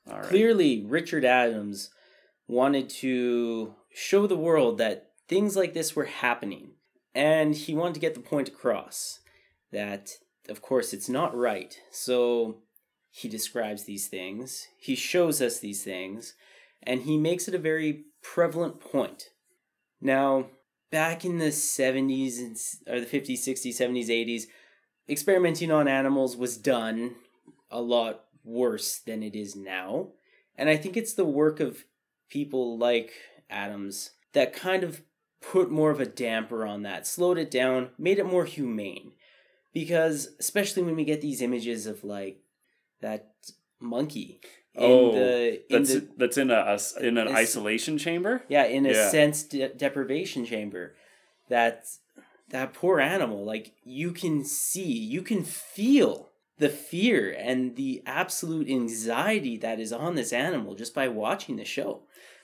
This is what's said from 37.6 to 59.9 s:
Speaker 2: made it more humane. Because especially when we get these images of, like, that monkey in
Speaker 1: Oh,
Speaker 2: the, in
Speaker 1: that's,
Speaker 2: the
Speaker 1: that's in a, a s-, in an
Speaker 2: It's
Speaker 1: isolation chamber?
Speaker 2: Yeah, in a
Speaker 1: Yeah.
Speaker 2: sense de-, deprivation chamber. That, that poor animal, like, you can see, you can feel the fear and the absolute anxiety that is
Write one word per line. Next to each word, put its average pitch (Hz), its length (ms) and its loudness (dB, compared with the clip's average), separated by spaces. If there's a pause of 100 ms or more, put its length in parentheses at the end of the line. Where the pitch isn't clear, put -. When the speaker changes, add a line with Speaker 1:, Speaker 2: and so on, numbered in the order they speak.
Speaker 2:
made 185 200 2
it 180 80 2
more 180 180 2
humane. 110 680 -6 (600)
Because 160 560 2 (100)
especially 196 440 0
when 165 140 0
we 156 80 0
get 151 180 0
these 139 200 -4
images 117 440 -2
of, 104 180 -10
like, 98 360 -8 (600)
that 107 260 -6 (500)
monkey 131 640 -6 (340)
in - 80 -4
Speaker 1:
Oh, 123 300 10
Speaker 2:
the, 123 500 2 (120)
in 143 80 8
Speaker 1:
that's, 135 100 4
Speaker 2:
the - 240 0
Speaker 1:
that's 127 220 2
in 135 120 4
a, 117 40 6
a 101 200 4
s-, - 220 -4
in 117 220 2
an 110 100 2
Speaker 2:
It's 104 80 2
Speaker 1:
isolation 113 640 0
chamber? 180 500 -2
Speaker 2:
Yeah, 139 160 6
in 135 220 2
a 131 60 6
Speaker 1:
Yeah. 107 180 4
Speaker 2:
sense 151 320 4
de-, 135 260 -4
deprivation 135 760 -4
chamber. 101 480 -8 (560)
That, 117 340 2 (640)
that 131 240 -6
poor 175 280 2
animal, 135 440 0
like, 107 300 -8 (100)
you 147 280 -6
can 160 320 -2
see, - 460 -4
you 117 320 -2
can 190 220 -2
feel - 840 2 (280)
the 147 120 4
fear 160 680 0
and 127 380 -2
the 131 300 -6
absolute 160 640 -4
anxiety 120 880 -2
that 113 200 -4
is 113 140 -6